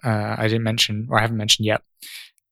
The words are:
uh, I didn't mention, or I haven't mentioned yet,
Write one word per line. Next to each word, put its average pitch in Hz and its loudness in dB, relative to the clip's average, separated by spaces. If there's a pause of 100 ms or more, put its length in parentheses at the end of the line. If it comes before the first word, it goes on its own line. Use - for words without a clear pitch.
uh, 107 0
I 113 0
didn't 113 0
mention, 113 0
or 117 2
I 107 6
haven't 113 0
mentioned 104 2
yet, 107 2 (720)